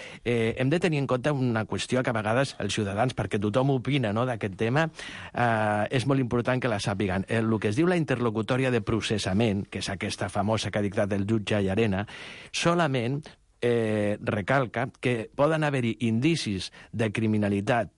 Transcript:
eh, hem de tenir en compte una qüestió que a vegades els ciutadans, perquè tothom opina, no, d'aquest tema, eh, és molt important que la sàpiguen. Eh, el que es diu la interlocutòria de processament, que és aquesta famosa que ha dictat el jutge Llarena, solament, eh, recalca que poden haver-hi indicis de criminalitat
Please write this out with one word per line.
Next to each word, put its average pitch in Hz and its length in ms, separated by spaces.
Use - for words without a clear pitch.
eh, 113 360
hem 127 100
de 170 160
tenir 156 160
en 131 60
compte 127 260
una 123 320
qüestió 127 400
que 127 80
a 113 60
vegades 113 420
els 101 160
ciutadans, 107 400
perquè 104 240
tothom 127 320
opina, 127 400
no, 117 160
d'aquest 107 320
tema, 139 300
eh, 110 640
és 117 100
molt 139 140
important 123 400
que 131 80
la 110 80
sàpiguen. 95 500
Eh, 113 140
el 110 180
que 104 140
es 104 80
diu 170 80
la 185 80
interlocutòria 127 760
de 117 140
processament, 101 840
que 95 100
és - 80
aquesta 98 400
famosa 107 420
que 107 80
ha 104 60
dictat 101 320
el 98 100
jutge 107 360
Llarena, 98 420
solament, 143 720
eh, 110 600
recalca 117 720
que 117 340
poden 156 300
haver-hi 127 360
indicis 117 720
de 110 200
criminalitat 107 840